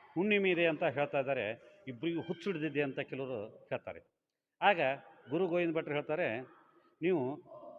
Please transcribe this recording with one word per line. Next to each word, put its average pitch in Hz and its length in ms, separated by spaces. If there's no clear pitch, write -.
ಹುಣ್ಣಿಮೆ 196 360
ಇದೆ" 170 160
ಅಂತ 165 180
ಹೇಳ್ತಾ 143 360
ಇದ್ದಾರೆ. 123 420
ಇಬ್ಬರಿಗೂ 151 320
ಹುಚ್ಚು 175 300
ಹಿಡಿದಿದೆ 147 320
ಅಂತ 139 180
ಕೆಲವರು 131 680
ಹೇಳ್ತಾರೆ. 90 320
ಆಗ 185 180
ಗುರು 175 160
ಗೋವಿಂದ 170 300
ಭಟ್ರು 151 180
ಹೇಳ್ತಾರೆ, 147 460
"ನೀವು 151 340